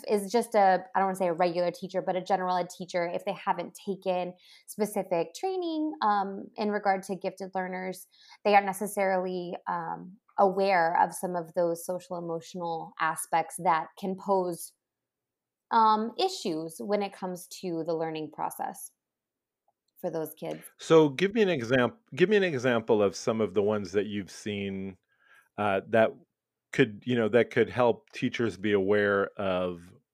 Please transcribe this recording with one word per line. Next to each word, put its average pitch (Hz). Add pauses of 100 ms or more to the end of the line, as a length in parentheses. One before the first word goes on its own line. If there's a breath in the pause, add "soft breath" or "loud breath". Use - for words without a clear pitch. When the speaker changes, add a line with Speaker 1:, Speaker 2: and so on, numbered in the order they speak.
Speaker 1:
is 196
just 233
a, 190 (100)
I 190
don't 190
wanna 185
say 185
a 170
regular 175
teacher, 185
but 185
a 185
general 180
ed 180
teacher. 175
If 180
they 202
haven't 175
taken 180 (360 soft breath)
specific 190
training, 330 (100)
um, 202
in 214
regard 202
to 202
gifted 185
learners, 185 (380 soft breath)
they 208
aren't 202
necessarily, 185 (120)
um, 175 (200)
aware 190
of 180
some 180
of 165
those 170
social 180
emotional 165
aspects 165
that 165 (100)
can 190
pose, 185 (1000)
um, 220
issues 165
when 208
it 196
comes 180
to 165
the 165
learning 160
process - (1080)
for 180
those 156
kids. 160 (180)
Speaker 2:
So 160
give 175
me 226
an 196
exam-, 123 (160)
give 175
me 214
an 190
example 120
of 98
some 110
of 98
the 101
ones 101
that 101
you've 101
seen, 98 (640 soft breath)
uh, 101
that 110 (600)
could, 110
you 123
know, 113
that 113
could 110
help 117
teachers 120
be 104
aware 101
of 90 (340)